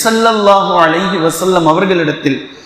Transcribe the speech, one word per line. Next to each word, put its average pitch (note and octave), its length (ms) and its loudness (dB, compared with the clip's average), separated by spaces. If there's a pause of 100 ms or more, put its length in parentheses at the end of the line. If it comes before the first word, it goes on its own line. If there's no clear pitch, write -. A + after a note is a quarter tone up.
ஸல்லல்லாஹு G#3 760 2
அலைஹி F3 400 0
வஸல்லம் E3 480 -2
அவர்களிடத்தில் D#3 720 0 (280)